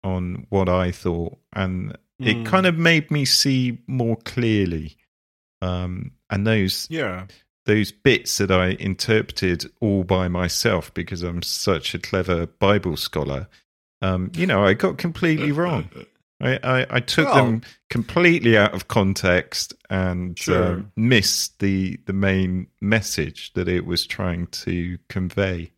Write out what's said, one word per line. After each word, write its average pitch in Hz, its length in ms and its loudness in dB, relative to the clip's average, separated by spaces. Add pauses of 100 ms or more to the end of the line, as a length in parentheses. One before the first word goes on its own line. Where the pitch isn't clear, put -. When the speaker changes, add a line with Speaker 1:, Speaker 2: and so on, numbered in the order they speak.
Speaker 1:
on 90 460 -4
what 95 180 2
I 90 240 2
thought, 85 440 -4 (160)
and 92 440 -4 (240)
it 120 180 2
Speaker 2:
Mm. 113 80 -6
Speaker 1:
kind 185 200 2
of 175 100 2
made 165 360 2
me 147 120 0
see 127 640 2
more 117 300 0
clearly. 95 800 0 (680)
Um, 90 500 -4 (180)
and 101 140 0
those, 107 460 0
Speaker 2:
Yeah. 98 360 -6 (400)
Speaker 1:
those 107 260 2
bits - 460 0
that 98 120 0
I 92 200 4
interpreted 95 1000 -2 (100)
all 101 220 2
by 92 240 2
myself 90 680 0
because 87 280 -8
I'm 87 200 -6
such - 520 -2
a 95 60 -4
clever 87 460 -2
Bible 95 500 0
scholar, 69 500 -6 (560)
um, 92 320 -2
you 170 120 -2
know, 196 180 4
I 196 100 6
got 185 240 -2
completely 156 540 0
wrong. 151 420 -2
Speaker 2:
<laughs> - 460 -20
Speaker 1:
I, 127 220 0
I, 127 280 0
I 127 100 0
took 156 260 0
Speaker 2:
Well 151 180 4
Speaker 1:
them 117 180 0 (280)
completely 160 680 4
out 104 180 6
of 92 140 -8
context 95 840 2 (160)
and, 90 480 -2
Speaker 2:
Sure. 90 260 2 (100)
Speaker 1:
um, 101 220 -10
missed 113 640 2
the, 95 460 0
the 98 60 -6
main 95 540 0 (140)
message 98 760 -2
that 90 140 -2
it 90 180 0
was 87 200 -4
trying 87 420 -4
to 90 500 -6 (100)
convey. 92 680 -4